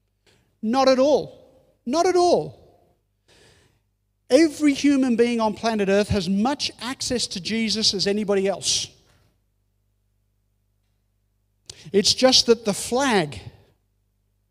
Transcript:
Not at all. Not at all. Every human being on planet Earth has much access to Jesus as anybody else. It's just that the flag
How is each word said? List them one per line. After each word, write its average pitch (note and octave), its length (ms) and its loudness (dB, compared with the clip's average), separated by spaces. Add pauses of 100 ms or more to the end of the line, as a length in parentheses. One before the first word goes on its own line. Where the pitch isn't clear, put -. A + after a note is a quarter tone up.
(600)
Not C4 260 2
at C4 120 4
all. - 760 -2 (140)
Not E4 200 0
at F4+ 80 2
all. D4 720 0 (1400)
Every D4 460 4
human C4+ 420 2
being A#3 240 2
on A3 140 -2
planet G#3+ 340 -2
Earth G3+ 200 2
has F#3 200 -2
much A3 500 -2
access A#3+ 500 -6
to F#3+ 120 -10
Jesus G#3+ 540 -4
as F3+ 120 -4
anybody G3+ 400 -2
else. - 420 -4 (3000)
It's G3+ 220 2
just B3+ 340 2
that A3+ 200 0
the G3 80 -2
flag A3+ 640 -2 (1120)